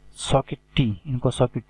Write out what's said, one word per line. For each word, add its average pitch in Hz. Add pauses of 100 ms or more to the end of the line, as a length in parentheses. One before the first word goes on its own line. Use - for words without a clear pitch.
(320)
socket 139 (220)
T, 117 (140)
इनको 127
socket 123